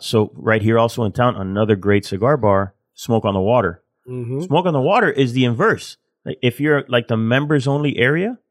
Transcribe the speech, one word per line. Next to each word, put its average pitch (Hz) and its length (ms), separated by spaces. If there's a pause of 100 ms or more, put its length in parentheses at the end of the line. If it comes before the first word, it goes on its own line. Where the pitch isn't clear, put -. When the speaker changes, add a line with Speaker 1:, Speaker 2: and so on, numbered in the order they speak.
Speaker 1:
so 110 340
right 110 260
here, 113 160
also 117 280
in 98 80
town, 123 240
another 101 400
great 101 260
cigar 117 320
bar, 98 380 (220)
Smoke 113 280
on 101 100
the 95 80
Water. 98 400 (280)
Speaker 2:
Mm-hmm. 127 320
Speaker 1:
Smoke 175 240
on 170 80
the 139 80
Water 190 280
is 131 220
the 127 140
inverse. 135 500 (300)
Like, 131 160
if 123 180
you're, 143 300
like, 123 180
the 113 100
members 131 500
only 143 300
area 175 400 (140)